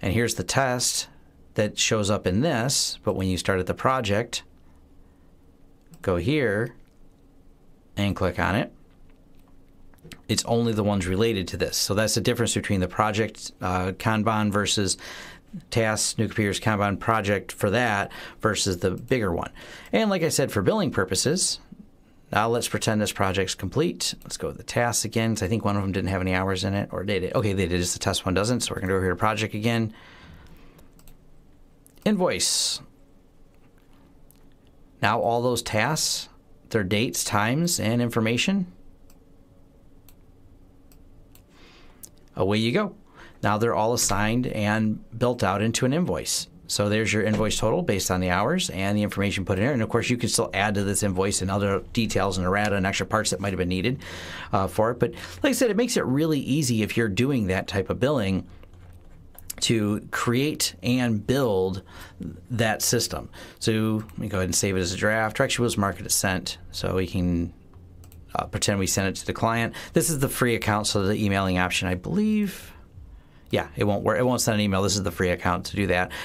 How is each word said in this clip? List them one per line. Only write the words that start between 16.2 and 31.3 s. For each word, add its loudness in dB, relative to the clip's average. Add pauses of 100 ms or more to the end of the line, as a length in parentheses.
computers, 0
Kanban 2
project 0
for 0
that 0 (300)
versus 0
the 0
bigger 0
one. -4 (400)
And 2
like 0
I 2
said, 2
for 0
billing 2
purposes, 0 (720)
now 2
let's 0
pretend 0
this 0
project's 0
complete. -2 (120)
Let's -10
go -4
to -10
the -14
tasks 0
again, 0
'cause -2
I 0
think 0
one 0
of 0
them -2
didn't 0
have 0
any 0
hours 0
in 0
it, 0
or -6
did 0
it? -2
Okay, 2
they 2
did. 0
Just 0
the -6
test -2
one 2
doesn't, 2
so -4
we're -6
gonna 0
go 2
here 2
to 0
project 0
again. 0 (2000)